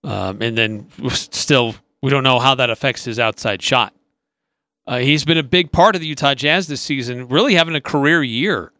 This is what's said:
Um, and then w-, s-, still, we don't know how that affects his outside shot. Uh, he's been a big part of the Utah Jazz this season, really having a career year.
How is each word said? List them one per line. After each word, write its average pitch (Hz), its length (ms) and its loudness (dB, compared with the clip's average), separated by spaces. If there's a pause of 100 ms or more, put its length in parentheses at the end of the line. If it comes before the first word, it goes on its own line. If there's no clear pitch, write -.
Um, 98 380 -6
and 113 160 -2
then 107 380 -2
w-, 131 160 -6
s-, - 200 -6
still, 120 440 2 (260)
we 135 80 -2
don't 135 140 0
know 127 160 4
how 131 160 2
that 123 160 0
affects 123 320 -4
his 117 160 -6
outside 110 420 -2
shot. 120 320 2 (920)
Uh, 123 120 -2
he's 139 260 2
been 165 120 2
a 156 60 -2
big 175 300 0
part 196 220 4
of 170 60 -4
the 160 60 -10
Utah 143 260 -2
Jazz 151 340 0
this 143 120 -6
season, 123 480 -6
really 190 280 2
having 165 200 2
a 143 60 -2
career 151 420 2
year. 120 560 -4